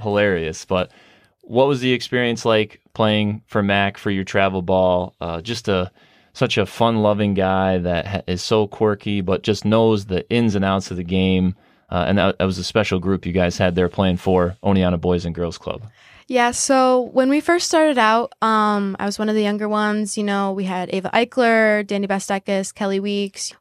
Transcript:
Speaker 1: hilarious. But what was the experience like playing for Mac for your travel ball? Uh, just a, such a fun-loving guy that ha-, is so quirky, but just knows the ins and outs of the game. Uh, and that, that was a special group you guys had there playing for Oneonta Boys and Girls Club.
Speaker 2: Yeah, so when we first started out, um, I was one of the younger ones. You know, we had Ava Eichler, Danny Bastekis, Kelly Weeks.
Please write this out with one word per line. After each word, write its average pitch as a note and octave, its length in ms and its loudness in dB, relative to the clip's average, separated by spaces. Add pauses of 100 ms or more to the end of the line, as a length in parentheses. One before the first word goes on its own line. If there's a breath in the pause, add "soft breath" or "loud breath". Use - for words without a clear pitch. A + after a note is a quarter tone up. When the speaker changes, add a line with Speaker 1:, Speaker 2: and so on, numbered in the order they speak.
Speaker 1:
hilarious. G2+ 640 0
But F#2 260 -2 (500 soft breath)
what B2+ 260 2
was C3+ 140 0
the B2+ 100 2
experience A#2+ 540 -2
like A2 340 0 (140)
playing G#2+ 540 0
for G#2+ 160 -2
Mac G2+ 340 0
for G#2 140 -4
your F#2+ 120 -2
travel F#2+ 380 0
ball? F#2 580 2
Uh, E2 220 -6
just A2+ 260 -8
a, F#2 240 0 (420 soft breath)
such A#2+ 240 -2
a G#2 80 2
fun-loving G#2+ 680 2
guy F#2+ 460 2
that F2 280 -2
ha-, G2 200 -6
is F2+ 160 -2
so G#2+ 240 2
quirky, G#2 540 -2
but F2+ 220 -2
just G#2+ 220 -2
knows A2 400 4
the F2+ 240 -4
ins A2+ 260 2
and G2 100 0
outs F#2+ 260 -2
of F2+ 60 -8
the F2+ 60 -6
game. F#2 520 2 (340 soft breath)
Uh, F2+ 180 0
and G2 100 2
that, F#2+ 220 2
that F#2 60 0
was F#2+ 120 -2
a F2+ 60 -6
special G2+ 360 0
group F#2 260 -2
you F2+ 80 -6
guys F2 240 0
had F2+ 180 0
there F2+ 140 2
playing F#2 280 0
for F2+ 460 0
Oneonta F#2 360 2
Boys F2 260 0
and E2+ 100 -6
Girls E2+ 220 -4
Club. - 260 -10 (440 loud breath)
Speaker 2:
Yeah, B3 240 0
so B3+ 500 2 (100)
when C4 180 2
we D4 120 2
first E4+ 260 0
started D#4 300 2
out, A3+ 340 2 (100)
um, G#3 560 0
I G3 80 -6
was G3+ 140 -6
one G#3+ 100 -2
of G#3+ 60 0
the G#3+ 80 2
younger G#3 240 -2
ones. G#3 500 -2
You G#3 60 -2
know, G3+ 300 0
we G3 100 -4
had F3+ 300 -4
Ava F#3+ 200 -4
Eichler, A3+ 720 2
Danny G3+ 220 -4
Bastekis, G3 640 -4
Kelly G3 280 -4
Weeks. G3+ 600 -6